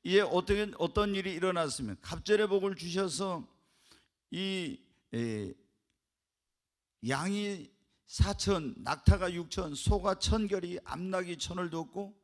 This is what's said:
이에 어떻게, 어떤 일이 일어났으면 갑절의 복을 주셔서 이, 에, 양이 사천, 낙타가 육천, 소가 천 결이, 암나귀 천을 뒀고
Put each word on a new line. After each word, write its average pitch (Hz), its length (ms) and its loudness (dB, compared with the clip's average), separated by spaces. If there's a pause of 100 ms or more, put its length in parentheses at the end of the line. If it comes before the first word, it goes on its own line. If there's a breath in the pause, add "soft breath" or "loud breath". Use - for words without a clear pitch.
이에 190 180 6
어떻게, 196 560 2
어떤 202 380 2
일이 190 180 -2
일어났으면 156 680 0
갑절의 208 460 2
복을 196 280 2
주셔서 170 720 -4 (840 soft breath)
이, 185 480 -4 (340)
에, 110 400 -4 (1500)
양이 190 640 -2 (360)
사천, 190 720 2
낙타가 180 560 4
육천, 170 420 -6
소가 190 440 2
천 214 280 2
결이, 180 360 -4
암나귀 180 540 -4
천을 175 320 -4
뒀고 180 540 -8